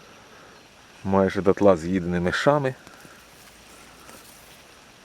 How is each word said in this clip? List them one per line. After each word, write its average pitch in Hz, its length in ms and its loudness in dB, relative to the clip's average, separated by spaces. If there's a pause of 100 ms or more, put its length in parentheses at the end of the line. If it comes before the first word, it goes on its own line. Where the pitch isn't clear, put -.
(1040)
Майже 98 380 0
дотла 95 360 4
з'їдений 87 420 -4
мишами. 131 560 -2 (2250)